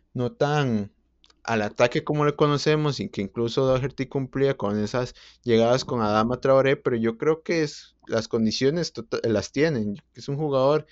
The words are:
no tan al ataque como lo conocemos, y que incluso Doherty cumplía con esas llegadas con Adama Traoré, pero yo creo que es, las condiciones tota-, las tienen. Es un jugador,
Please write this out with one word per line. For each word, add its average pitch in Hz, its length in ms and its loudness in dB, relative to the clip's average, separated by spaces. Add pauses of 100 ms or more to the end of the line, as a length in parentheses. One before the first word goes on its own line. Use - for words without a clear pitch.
(140)
no 123 180 -2
tan 131 600 0 (560)
al 110 140 0
ataque 123 420 0
como 151 220 0
lo 147 100 0
conocemos, 147 640 0
y 98 100 -6
que - 120 -8
incluso 117 440 -2
Doherty 131 420 -2
cumplía 135 500 -2
con 104 200 -2
esas 120 380 -4 (280)
llegadas 117 420 4
con 120 160 -4
Adama 110 400 0
Traoré, 135 340 4
pero 123 220 -2
yo 113 200 -2
creo 156 240 0
que 165 220 -2
es, - 320 -10 (100)
las 113 220 -2
condiciones 131 640 0
tota-, - 320 -8
las 107 300 0
tienen. 123 420 -2 (180)
Es - 140 -16
un 139 80 -6
jugador, 143 560 0